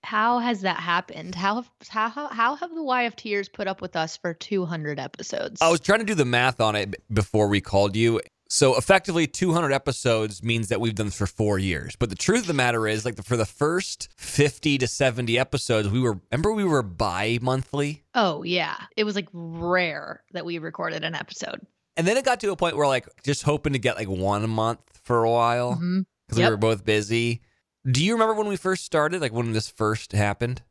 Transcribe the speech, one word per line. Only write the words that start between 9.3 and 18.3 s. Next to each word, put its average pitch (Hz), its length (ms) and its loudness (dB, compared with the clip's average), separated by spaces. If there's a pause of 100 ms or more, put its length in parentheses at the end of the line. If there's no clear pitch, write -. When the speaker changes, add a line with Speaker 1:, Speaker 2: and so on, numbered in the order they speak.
Speaker 2:
hundred 165 180 2
episodes 113 680 0
means 117 260 -2
that 110 100 0
we've 113 160 0
done 104 120 -2
this 98 100 -6
for 101 100 0
four 104 320 0
years. 92 380 -2
But 117 140 -2
the 95 60 -8
truth 226 260 2
of 196 40 -6
the 170 60 -2
matter 120 340 2
is, 107 200 -2
like, 113 180 -6
for 120 140 0
the 110 80 2
first - 720 -4
fifty 143 600 0
to 127 80 2
seventy 117 520 0
episodes, 120 500 0
we 104 120 2
were, 110 200 0 (100)
remember 165 220 0
we 214 120 0
were 151 180 4
bi-monthly? 117 1200 -2 (100)
Speaker 1:
Oh, 180 280 0